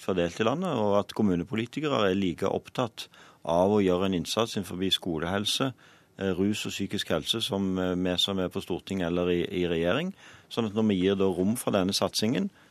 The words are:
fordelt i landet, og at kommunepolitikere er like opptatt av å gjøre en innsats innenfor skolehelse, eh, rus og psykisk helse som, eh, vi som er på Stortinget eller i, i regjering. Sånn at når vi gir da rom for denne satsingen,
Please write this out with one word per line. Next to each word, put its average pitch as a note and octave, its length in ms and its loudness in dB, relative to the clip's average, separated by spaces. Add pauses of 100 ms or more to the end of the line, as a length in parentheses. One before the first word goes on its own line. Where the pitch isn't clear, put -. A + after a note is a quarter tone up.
fordelt F2 340 0
i A2 40 2
landet, D3 340 0
og G#2 220 2
at - 160 -2
kommunepolitikere A2 960 0
er F#2+ 40 2
like F#2+ 300 0
opptatt - 640 -4 (360)
av F2+ 280 4
å G#2 120 6
gjøre F#2 220 4
en F#2+ 160 0
innsats A2 340 -2
innenfor F#2 220 -6 (160)
skolehelse, G2 800 -2 (460)
eh, F#2+ 140 0
rus G2+ 340 0
og G2 40 -6
psykisk G2 380 -4
helse F#2 320 -2
som, G2 380 -2
eh, F2+ 160 0
vi F#2 220 0
som G2 220 0
er F2+ 80 0
på F#2 140 -6
Stortinget F2+ 460 -4
eller F2 220 0
i, F2 220 2
i F2 160 0
regjering. F2+ 460 0 (360)
Sånn A#2 180 -2
at F#2+ 60 -6
når A2 140 2
vi G2 140 2
gir F#2+ 160 4
da G2 80 2
rom F#2+ 320 2
for - 140 -4
denne F#2+ 220 2
satsingen, B2 560 0 (220)